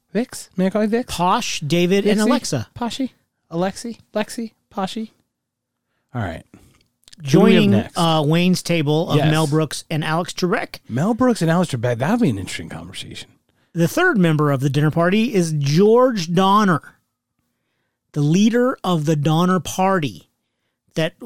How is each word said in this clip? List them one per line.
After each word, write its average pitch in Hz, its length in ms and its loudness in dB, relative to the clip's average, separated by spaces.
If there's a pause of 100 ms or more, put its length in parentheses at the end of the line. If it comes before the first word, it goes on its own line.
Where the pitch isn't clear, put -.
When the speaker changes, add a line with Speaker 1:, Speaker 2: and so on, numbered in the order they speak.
(120)
Speaker 1:
Vix? - 440 -6
May 180 100 0
I 190 40 0
call 208 120 -2
you 220 60 0
Vix? 226 240 -4
Speaker 2:
Posh, 190 460 -2
David, 175 480 0
and 208 140 2
Speaker 1:
Vixie? 214 80 2
Speaker 2:
Alexa. 156 480 -2
Speaker 1:
Poshy? 240 340 -6 (400)
Alexi? 190 480 -6 (160)
Lexi? 214 380 -6 (200)
Poshy? 214 380 -8 (1040)
All 123 80 -4
right. 85 300 -8
Who - 80 -20
do - 800 -4
we 196 140 6
have 180 100 6
Speaker 2:
Joining, - 80 2
Speaker 1:
next? - 260 -2
Speaker 2:
uh, 165 260 2
Wayne's 175 380 2
table 156 480 -2
of 151 60 2
Speaker 1:
Yes. 151 140 2
Speaker 2:
Mel 156 180 2
Brooks 156 420 -2
and 156 140 -4
Alex 160 300 -4
Trebek. - 440 -4 (100)
Speaker 1:
Mel 156 260 -2
Brooks 240 280 0
and 165 80 2
Alex 170 220 0
Trebek. 120 260 -2
That 139 140 -2
would 233 80 0
be 196 100 2
an 98 80 -2
interesting 90 300 -10
conversation. - 600 -16 (440)
Speaker 2:
The 165 160 2
third 349 280 0
member 151 360 2
of 135 80 -2
the 143 100 0
dinner 147 220 2
party 196 420 0
is 170 240 0
George 196 760 2
Donner, 190 600 2 (1160)
the 156 100 -4
leader 214 640 2
of 175 200 0
the 160 120 2
Donner 165 420 2
Party 180 720 -2 (640)
that 165 200 -4 (100)